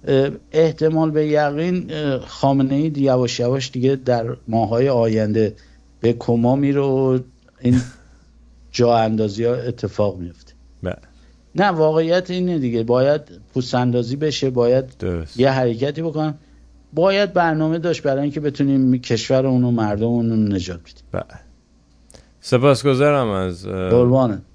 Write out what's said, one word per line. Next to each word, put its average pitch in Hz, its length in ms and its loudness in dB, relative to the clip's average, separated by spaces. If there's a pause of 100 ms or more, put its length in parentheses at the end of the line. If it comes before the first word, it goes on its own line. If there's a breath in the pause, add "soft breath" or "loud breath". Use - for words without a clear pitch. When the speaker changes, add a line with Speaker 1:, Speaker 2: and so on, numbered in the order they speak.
Speaker 1:
اه، 139 240 2 (220)
احتمال 160 580 2
به 151 160 0
یقین، 151 640 0
اه، 147 280 -2
خامنه‌ای 139 720 0
دی-، 139 120 -4
یواش 127 380 0
یواش 127 300 -2
دیگه 131 340 0
در 120 320 -2 (120)
ماه‌های 113 400 0
آینده 110 680 0 (460 soft breath)
به 117 120 2
کما 120 440 0
میره 139 240 0
و 131 380 0 (420)
این 123 200 2 (460 loud breath)
Speaker 2:
<laughs> - 460 -20
Speaker 1:
جا 120 240 4
اندازی‌ها 110 580 0
اتفاق 107 640 -4
میفته. 85 340 -14 (300)
Speaker 2:
بله. 90 140 -6 (580 soft breath)
Speaker 1:
نه، 180 120 2
واقعیت 165 640 2
اینه 180 280 -2
دیگه، 117 240 -2
باید 131 380 2 (340)
پوست 127 200 -4
اندازی 123 420 0
بشه، 143 340 -2
باید 127 340 0 (140)
Speaker 2:
درست. 87 420 -6
Speaker 1:
یه 135 100 4
حرکتی 131 520 -2
بکنن، 156 320 -4 (580 soft breath)
باید 196 400 2
برنامه 160 460 2
داشت 160 240 -2
برای 139 200 0
اینکه 147 180 -4
بتونیم 139 580 2
کشورمون 127 680 0
و 123 60 0
مردممون 113 600 0
رو 113 60 0
نجات 92 440 -2
بدیم. - 320 -20
Speaker 2:
بله. - 280 -10 (1000 soft breath)
سپاسگزارم 135 880 2
از، 95 380 -4
اه، 92 240 -4
Speaker 1:
قربانت. 123 520 2 (120)